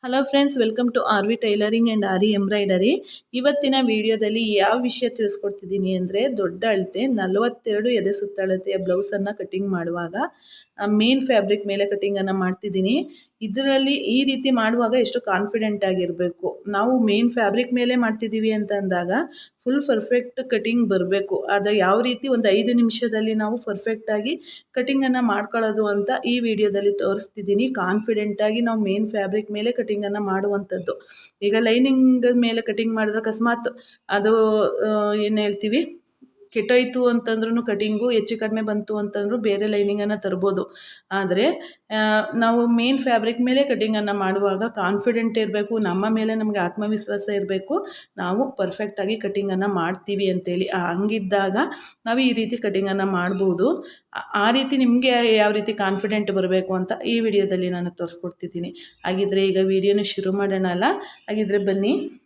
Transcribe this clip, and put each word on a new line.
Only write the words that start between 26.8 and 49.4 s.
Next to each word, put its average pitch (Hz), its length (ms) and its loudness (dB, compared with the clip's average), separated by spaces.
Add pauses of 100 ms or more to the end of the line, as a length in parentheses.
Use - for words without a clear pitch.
ತೋರಿಸ್ತಿದ್ದೀನಿ. 208 760 0
ಕಾನ್ಫಿಡೆಂಟಾಗಿ 208 880 0
ನಾವು 226 200 0
ಮೇನ್ 202 260 0
ಫ್ಯಾಬ್ರಿಕ್ 208 440 -2
ಮೇಲೆ 208 200 -2
ಕಟಿಂಗನ್ನು 208 520 -2
ಮಾಡುವಂಥದ್ದು. 190 840 -2 (340)
ಈಗ 202 180 2
ಲೈನಿಂಗ್ 254 760 4
ಮೇಲೆ 233 280 2
ಕಟಿಂಗ್ 226 340 -2
ಮಾಡಿದ್ರೆ 214 240 0
ಅಕಸ್ಮಾತ್ 226 480 -2 (420)
ಅದು, 202 240 2 (520)
ಆ, 208 280 0
ಏನ್ 214 260 0
ಹೇಳ್ತೀವಿ, 208 580 -2 (560)
ಕೆಟ್ಟೋಯ್ತು 247 520 2
ಅಂತಂದ್ರೂ 233 600 0
ಕಟಿಂಗು 214 440 0
ಹೆಚ್ಚು 220 300 0
ಕಡಿಮೆ 220 220 -2
ಬಂತು 208 360 -2
ಅಂತಂದ್ರೂ 208 400 -2
ಬೇರೆ 208 300 0
ಲೈನಿಂಗನ್ನು 208 540 0
ತರ್ಬೋದು. 190 540 -2 (360)
ಆದ್ರೆ, 190 340 0 (460)
ಆ, 214 40 -4 (400)
ನಾವು 233 320 2
ಮೇನ್ 233 320 2
ಫ್ಯಾಬ್ರಿಕ್ 240 420 0
ಮೇಲೆ 254 220 4
ಕಟಿಂಗನ್ನು 214 500 0
ಮಾಡುವಾಗ 196 500 0
ಕಾನ್ಫಿಡೆಂಟ್ 226 760 0
ಇರ್ಬೇಕು, 208 400 -2
ನಮ್ಮ 190 320 0
ಮೇಲೆ 220 260 0
ನಮಗೆ 214 240 -2
ಆತ್ಮವಿಶ್ವಾಸ 208 760 -4
ಇರ್ಬೇಕು, 196 520 -2 (300)
ನಾವು 202 340 -2
ಪರ್ಫೆಕ್ಟಾಗಿ 202 640 -4
ಕಟಿಂಗನ್ನು 196 500 -2